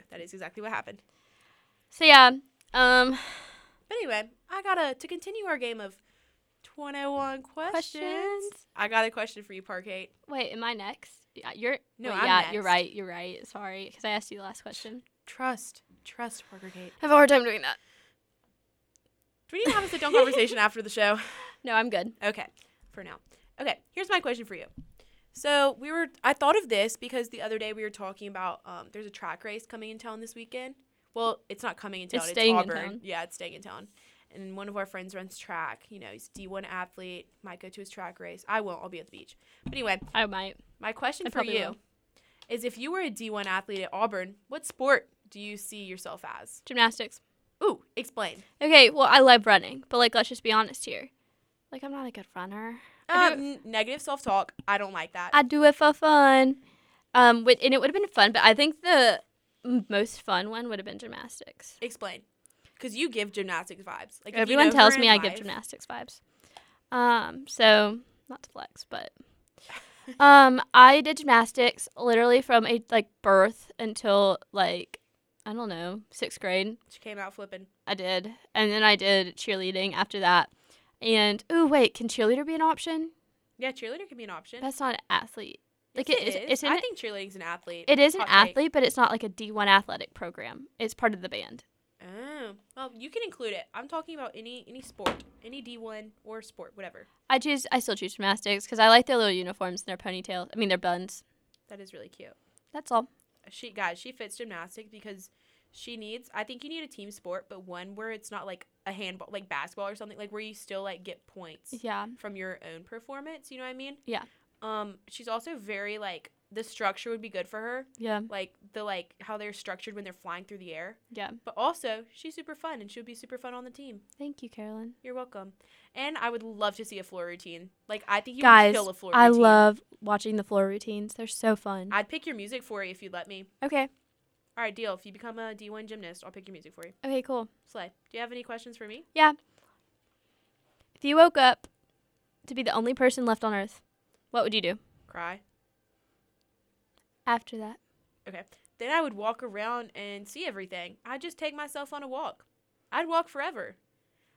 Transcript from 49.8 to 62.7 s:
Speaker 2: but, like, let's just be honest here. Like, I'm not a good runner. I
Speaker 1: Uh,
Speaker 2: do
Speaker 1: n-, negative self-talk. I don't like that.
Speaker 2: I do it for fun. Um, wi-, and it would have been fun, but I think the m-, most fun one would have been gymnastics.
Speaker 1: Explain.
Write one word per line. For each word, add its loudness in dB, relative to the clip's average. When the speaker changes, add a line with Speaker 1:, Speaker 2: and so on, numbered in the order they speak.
Speaker 2:
but, 0
like, 4
let's 2
just -14
be 0
honest 0
here. -12
Like, -16
I'm -10
not -10
a -14
good -16
runner. -12
I 6
Speaker 1:
Uh, -2
Speaker 2:
do -8
Speaker 1:
n-, -18
negative -4
self-talk. -2
I 0
don't -8
like -10
that. -10
Speaker 2:
I 8
do 0
it 10
for 6
fun. 6
Um, 8
wi-, 8
and 4
it 4
would 2
have -4
been 0
fun, 6
but 2
I 12
think 0
the 6
m-, -2
most -2
fun -4
one -10
would -8
have -12
been -16
gymnastics. -20
Speaker 1:
Explain. -12